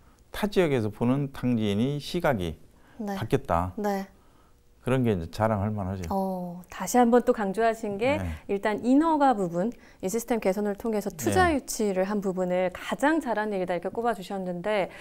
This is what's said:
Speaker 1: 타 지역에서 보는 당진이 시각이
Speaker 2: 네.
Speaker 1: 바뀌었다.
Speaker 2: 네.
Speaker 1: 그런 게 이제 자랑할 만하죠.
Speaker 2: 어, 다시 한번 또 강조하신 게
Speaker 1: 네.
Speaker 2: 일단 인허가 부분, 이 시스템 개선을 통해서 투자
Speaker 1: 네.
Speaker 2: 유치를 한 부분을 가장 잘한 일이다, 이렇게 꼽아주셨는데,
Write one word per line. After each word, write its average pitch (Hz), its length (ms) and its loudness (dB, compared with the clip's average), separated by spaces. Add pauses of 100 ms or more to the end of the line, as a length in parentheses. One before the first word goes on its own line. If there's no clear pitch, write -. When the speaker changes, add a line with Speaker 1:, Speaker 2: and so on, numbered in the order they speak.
(320)
Speaker 1:
타 - 160 -4
지역에서 143 420 2
보는 135 440 0
당진이 120 680 0
시각이 127 580 -2 (400)
Speaker 2:
네. 202 180 -6
Speaker 1:
바뀌었다. 90 640 0
Speaker 2:
네. 202 300 -2 (760)
Speaker 1:
그런 131 200 2
게 117 120 4
이제 82 180 -2
자랑할 107 400 0
만하죠. 95 400 -4
Speaker 2:
어, 185 580 -4
다시 190 300 0
한번 240 240 6
또 247 100 2
강조하신 220 640 0
게 247 200 2
Speaker 1:
네. 185 120 -4 (180)
Speaker 2:
일단 202 380 -2
인허가 285 480 6
부분, 185 380 0 (320)
이 185 40 -2
시스템 226 320 -2
개선을 202 360 0
통해서 208 340 -2
투자 359 380 2
Speaker 1:
네. 320 80 2
Speaker 2:
유치를 202 480 -2
한 202 180 -2
부분을 185 500 0
가장 294 480 0
잘한 214 320 -2
일이다, 185 220 -2
이렇게 175 160 -4
꼽아주셨는데, 190 1120 -2